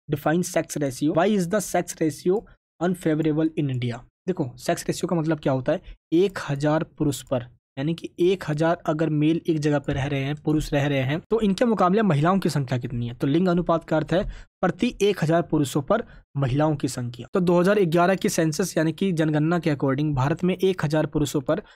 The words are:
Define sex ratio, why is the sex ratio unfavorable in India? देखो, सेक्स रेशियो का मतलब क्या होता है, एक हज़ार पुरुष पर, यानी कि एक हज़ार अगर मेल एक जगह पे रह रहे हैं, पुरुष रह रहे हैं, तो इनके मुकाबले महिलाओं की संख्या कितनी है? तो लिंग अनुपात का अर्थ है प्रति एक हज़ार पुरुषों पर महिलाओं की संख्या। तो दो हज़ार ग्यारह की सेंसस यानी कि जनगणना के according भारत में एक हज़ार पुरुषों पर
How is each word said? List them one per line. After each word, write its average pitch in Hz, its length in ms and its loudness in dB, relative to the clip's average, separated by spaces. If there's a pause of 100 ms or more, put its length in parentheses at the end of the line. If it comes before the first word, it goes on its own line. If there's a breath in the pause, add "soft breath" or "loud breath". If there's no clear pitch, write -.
Define 156 400 0
sex 160 300 -4
ratio, 147 360 -2
why 175 160 4
is 190 180 2
the 180 160 0
sex - 360 -4
ratio 180 400 0 (400 soft breath)
unfavorable 160 720 0
in 147 160 0
India? 123 300 -4 (280)
देखो, 160 300 -4
सेक्स - 300 -4
रेशियो 170 200 -4
का 180 80 0
मतलब 156 240 0
क्या 147 120 0
होता 135 200 0
है, - 240 -8 (180)
एक 185 240 2 (100)
हज़ार 151 360 0 (140)
पुरुष 143 240 -2
पर, 123 240 -4 (300)
यानी 147 180 -2
कि - 140 -10 (120)
एक 180 280 2
हज़ार 160 280 0 (100)
अगर 160 240 0
मेल 151 380 2
एक 156 100 2
जगह 147 200 2
पे 143 140 -4
रह 135 140 -4
रहे 143 140 -2
हैं, 143 160 -4
पुरुष 151 360 -2
रह 143 140 2
रहे 139 160 0
हैं, 143 180 -2 (100)
तो 220 100 0
इनके 202 240 2
मुकाबले 202 380 4
महिलाओं 175 360 4
की 180 100 0
संख्या 139 300 -2
कितनी 120 300 -6
है? 117 60 -10
तो 147 120 -4
लिंग 170 220 2
अनुपात 175 360 0
का 160 120 0
अर्थ 151 160 -2
है 185 100 2 (400 loud breath)
प्रति 233 300 0 (100)
एक 202 200 2
हज़ार 160 200 4
पुरुषों 151 400 0
पर 220 220 0 (320 loud breath)
महिलाओं 139 400 2
की 147 120 -2
संख्या। 120 460 -8
तो 196 60 0
दो 175 200 4
हज़ार 202 200 4
ग्यारह 175 340 4
की 185 140 -2
सेंसस 160 480 -2
यानी 160 160 2
कि 190 200 -2
जनगणना 156 460 0
के 160 160 0
according 147 400 0
भारत 143 300 0
में 180 120 0
एक 185 280 0
हज़ार 156 220 0
पुरुषों 151 340 -2
पर 160 220 -2 (140 loud breath)